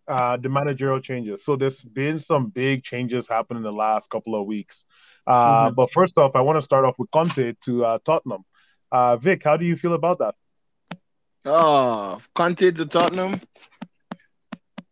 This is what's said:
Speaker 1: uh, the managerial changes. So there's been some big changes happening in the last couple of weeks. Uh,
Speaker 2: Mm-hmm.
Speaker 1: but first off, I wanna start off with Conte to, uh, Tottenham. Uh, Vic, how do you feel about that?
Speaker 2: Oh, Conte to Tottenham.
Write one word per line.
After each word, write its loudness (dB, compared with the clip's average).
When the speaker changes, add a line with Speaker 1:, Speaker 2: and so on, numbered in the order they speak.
Speaker 1:
uh, -2
the -6
managerial -2
changes. -8
So 0
there's -4
been -6
some -2
big -4
changes -6
happening -4
in -10
the -8
last -2
couple -6
of -6
weeks. -10
Uh, 6
Speaker 2:
Mm-hmm. 0
Speaker 1:
but 2
first 2
off, 6
I 4
wanna 2
start 2
off 2
with -6
Conte 0
to, 0
uh, 0
Tottenham. -4
Uh, 2
Vic, 0
how 2
do -4
you 0
feel -2
about -2
that? -4
Speaker 2:
Oh, 2
Conte 2
to -6
Tottenham. -2